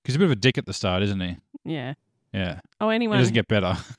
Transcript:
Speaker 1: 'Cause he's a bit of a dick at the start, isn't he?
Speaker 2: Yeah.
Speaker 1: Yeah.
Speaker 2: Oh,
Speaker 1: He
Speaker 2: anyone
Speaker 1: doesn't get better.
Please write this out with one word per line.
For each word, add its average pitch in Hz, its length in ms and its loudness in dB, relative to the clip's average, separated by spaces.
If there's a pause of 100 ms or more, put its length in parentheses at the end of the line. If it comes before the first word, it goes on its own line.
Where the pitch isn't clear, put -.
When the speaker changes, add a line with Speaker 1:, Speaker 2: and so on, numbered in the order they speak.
Speaker 1:
'Cause 127 100 -4
he's - 20 0
a 156 40 0
bit 196 60 6
of 160 60 4
a 123 40 2
dick 110 220 2
at - 80 -6
the - 80 -8
start, 92 300 0
isn't 101 180 0
he? 90 160 -6 (260)
Speaker 2:
Yeah. 139 300 -8 (400)
Speaker 1:
Yeah. 92 260 -4 (220)
Speaker 2:
Oh, 214 80 2
Speaker 1:
He 220 60 2
Speaker 2:
anyone 226 240 2
Speaker 1:
doesn't 113 140 4
get 117 140 2
better. 92 300 2 (220)